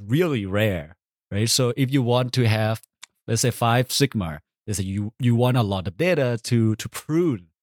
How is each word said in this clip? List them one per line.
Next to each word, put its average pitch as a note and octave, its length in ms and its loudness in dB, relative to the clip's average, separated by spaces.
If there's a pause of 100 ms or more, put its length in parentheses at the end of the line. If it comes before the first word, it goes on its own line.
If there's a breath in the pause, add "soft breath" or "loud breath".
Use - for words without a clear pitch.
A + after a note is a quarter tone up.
really B2+ 440 0
rare, F#2 480 -2 (340)
right? G#2+ 200 0
So B2 280 0
if C3 140 0
you C#3 100 2
want A#2+ 320 0
to A#2+ 140 2
have, A2 340 0 (460)
let's A2+ 140 0
say, A#2+ 100 2
five B2 400 0
sigma, F2 500 -2 (240)
let's G2 140 -6
say F#2+ 60 -4
you, G2+ 340 -6
you A#2+ 160 2
want B2 220 2
a A#2 60 2
lot G2 240 -2
of F2+ 100 -10
data C3 460 0
to, A2 320 2
to - 140 -10
prove, D3+ 520 -2 (220)